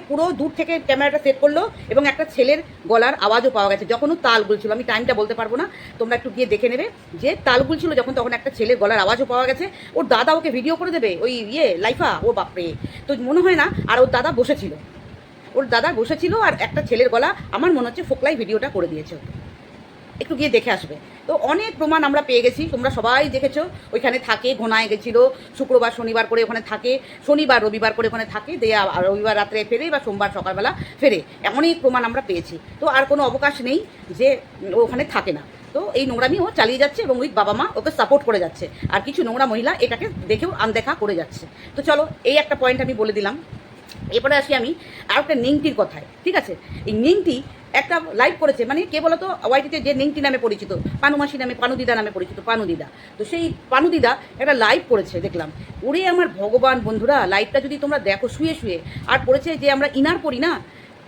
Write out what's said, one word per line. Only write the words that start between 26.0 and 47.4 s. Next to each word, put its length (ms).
করে 160
ওখানে 180
থাকে, 380
শনিবার 360
রবিবার 300
করে 140
ওখানে 180
থাকে, 320
দিয়ে 180
আ-, 260
রবিবার 340
রাত্রে 280
ফেরে 260
বা 160
সোমবার 280
সকালবেলা 400
ফেরে। 220
অনেক 260
প্রমাণ 240
আমরা 160
পেয়েছি। 360
তো 80
আর 180
কোনো 180
অবকাশ 380
নেই 240
যে, 280
উম, 120
ও 80
ওখানে 240
থাকে 260
না। 100
তো 220
এই 100
নোংরামি 340
ও 160
চালিয়ে 220
যাচ্ছে 240
এবং 180
ওই 80
বাবা 260
মা 220
ওকে 160
সাপোর্ট 340
করে 140
যাচ্ছে। 280
আর 120
কিছু 220
নোংরা 220
মহিলা 340
এটাকে 280
দেখেও 240
আনদেখা 420
করে 220
যাচ্ছে। 300
তো 60
চলো, 260
এই 140
একটা 180
পয়েন্ট 260
আমি 120
বলে 200
দিলাম। 300
এরপরে 240
আসি 200
আমি 180
আর 100
একটা 160
নিংটির 420
কথায়, 280
ঠিক 120
আছে? 200
এই 80
নিংটি 480